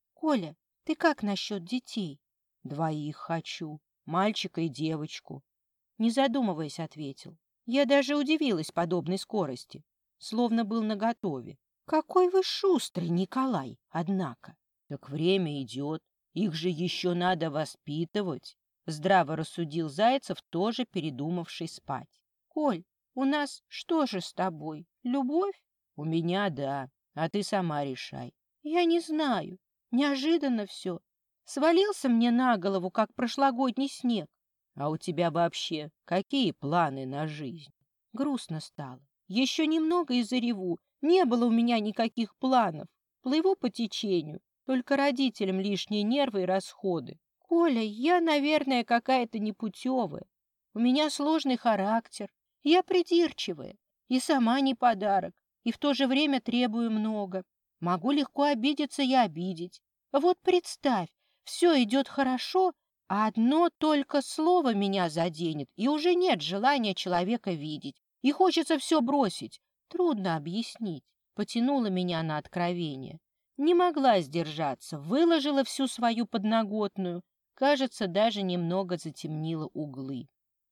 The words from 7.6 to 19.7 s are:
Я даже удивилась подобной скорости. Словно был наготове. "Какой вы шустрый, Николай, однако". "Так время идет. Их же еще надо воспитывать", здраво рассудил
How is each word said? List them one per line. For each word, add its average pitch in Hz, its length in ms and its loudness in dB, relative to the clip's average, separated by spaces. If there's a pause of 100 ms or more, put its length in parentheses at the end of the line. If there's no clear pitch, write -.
Я 269 200 2
даже 277 320 4
удивилась 285 560 0
подобной 170 460 0
скорости. 147 640 -6 (340)
Словно 226 460 0
был 220 180 -2
наготове. 208 760 -4 (260)
"Какой 359 440 2
вы 381 140 4
шустрый, 277 680 0
Николай, 180 680 -2 (120)
однако". 170 640 -4 (320)
"Так - 220 -10
время 156 520 0
идет. 139 380 -6 (320)
Их 175 220 -2
же 160 160 -2
еще 175 440 -2
надо 175 380 0
воспитывать", 156 1040 -4 (300)
здраво 160 500 2
рассудил 160 520 -4